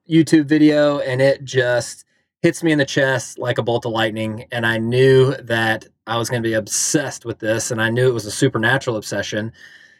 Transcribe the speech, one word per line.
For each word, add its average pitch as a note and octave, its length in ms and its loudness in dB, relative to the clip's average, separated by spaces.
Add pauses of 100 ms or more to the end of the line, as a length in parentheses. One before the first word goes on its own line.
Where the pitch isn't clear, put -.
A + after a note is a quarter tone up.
YouTube D#3+ 360 4
video D3 540 4
and C3 220 -2
it C#3 220 2
just B2 600 -2 (380)
hits E3+ 200 0
me D#3+ 80 2
in D3+ 60 2
the C#3+ 80 2
chest C3+ 520 -2
like B2 200 -4
a A2+ 60 -2
bolt A#2 220 -2
of A#2 60 -6
lightning. A2 600 -4
And A#2 140 -4
I A2+ 120 0
knew C3 580 4
that A2+ 500 -4 (220)
I A2+ 100 -4
was A#2 120 -4
gonna B2 120 -4
be A2+ 120 -2
obsessed A#2+ 720 -4
with A#2 120 -8
this, A2+ 320 -4
and A2+ 100 -4
I A2+ 120 0
knew B2+ 160 2
it B2+ 60 2
was G#2+ 120 -6
a G#2 60 -10
supernatural B2 680 0
obsession. G#2 540 -6 (480)